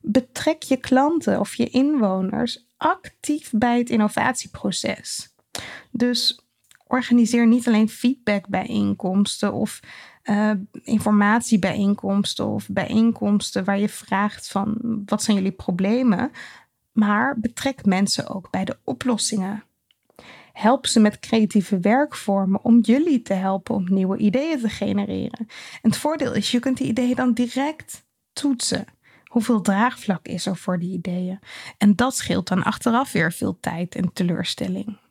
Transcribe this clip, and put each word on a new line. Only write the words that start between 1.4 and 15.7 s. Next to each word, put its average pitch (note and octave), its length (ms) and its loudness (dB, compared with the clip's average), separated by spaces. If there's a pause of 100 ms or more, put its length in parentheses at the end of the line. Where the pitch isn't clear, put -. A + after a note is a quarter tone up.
of G3+ 140 -4
je A#3 140 -2
inwoners A#3 960 0 (120)
actief - 760 -6
bij A#3+ 240 2
het A#3+ 120 -2
innovatieproces. - 1400 -4 (560)
Dus B3 540 0 (420)
organiseer A#3+ 600 4
niet A#3 200 4
alleen A3 220 4
feedbackbijeenkomsten G3+ 1600 -2
of, G#3 280 -4 (420)
eh, G#3 280 0 (320)
informatiebijeenkomsten G3+ 1600 2
of G#3+ 220 -4
bijeenkomsten G3+ 960 0
waar G3 140 0
je G#3 100 0
vraagt - 600 -4
van, G#3+ 300 -2 (260)
"Wat G#3 180 -2
zijn G#3 140 2
jullie F#3+ 160 0
problemen?" G#3 800 0 (600)